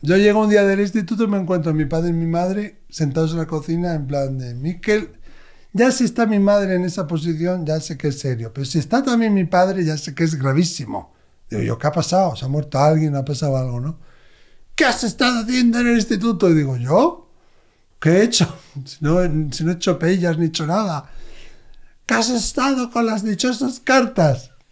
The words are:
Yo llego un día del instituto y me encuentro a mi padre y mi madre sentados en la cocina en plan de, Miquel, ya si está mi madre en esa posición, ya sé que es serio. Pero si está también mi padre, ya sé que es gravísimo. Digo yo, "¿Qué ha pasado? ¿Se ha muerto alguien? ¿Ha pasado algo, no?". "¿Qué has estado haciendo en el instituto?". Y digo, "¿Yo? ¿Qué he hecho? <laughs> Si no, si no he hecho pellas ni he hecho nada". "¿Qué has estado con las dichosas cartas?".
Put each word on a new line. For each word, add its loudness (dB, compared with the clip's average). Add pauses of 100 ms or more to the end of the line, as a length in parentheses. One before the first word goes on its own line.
Yo 2
llego 4
un 2
día 6
del 2
instituto -2
y -2
me 0
encuentro -2
a 0
mi 0
padre -2
y 0
mi 0
madre -4
sentados -2
en -4
la -4
cocina -4
en -6
plan -4
de, -10
Miquel, -2 (680)
ya 6
si 0
está 0
mi 2
madre 2
en 0
esa -4
posición, -2
ya -2
sé -10
que -4
es -4
serio. -6
Pero -6
si -2
está 0
también 2
mi 4
padre, 2
ya 0
sé -10
que 0
es 0
gravísimo. -2 (360)
Digo -4
yo, -2
"¿Qué -2
ha 0
pasado? 0
¿Se -10
ha -6
muerto -2
alguien? 4
¿Ha -2
pasado -2
algo, -4
no?". -8 (720)
"¿Qué 2
has 0
estado 0
haciendo 2
en 2
el 4
instituto?". 0
Y 6
digo, 0
"¿Yo? 2 (720)
¿Qué 2
he 6
hecho? 2 (260)
<laughs> -12
Si -18
no, 2 (300)
si -6
no 0
he 0
hecho -2
pellas 0
ni 0
he 0
hecho -4
nada". -4 (920)
"¿Qué 0
has 2
estado 0
con 0
las -2
dichosas -2
cartas?". 2 (200)